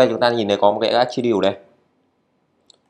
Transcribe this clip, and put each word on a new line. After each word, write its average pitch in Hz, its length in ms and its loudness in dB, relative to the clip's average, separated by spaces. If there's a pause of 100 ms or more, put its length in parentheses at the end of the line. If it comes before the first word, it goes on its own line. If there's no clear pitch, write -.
chúng 113 100 -4
ta 120 100 2
nhìn 117 180 -2
thấy 101 100 0
có 101 140 4
một 110 80 -6
cái 110 100 -2
attribute 117 600 0
đây. 101 100 -6 (1300)